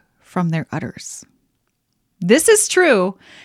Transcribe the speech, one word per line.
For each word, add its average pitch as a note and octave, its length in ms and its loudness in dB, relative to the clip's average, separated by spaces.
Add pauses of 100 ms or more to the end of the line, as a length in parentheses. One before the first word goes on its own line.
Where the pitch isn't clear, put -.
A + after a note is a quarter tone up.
(200)
from F3 300 -4
their D#3+ 200 -4
udders. - 540 -12 (960)
This A3+ 280 2
is G#4+ 200 4
true. G#3+ 500 0 (260)